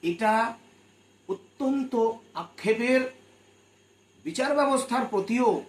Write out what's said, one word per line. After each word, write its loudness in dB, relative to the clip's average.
এটা 0
অত্যন্ত -4
আক্ষেপের। 0
বিচার -2
ব্যবস্থার 2
প্রতিও 2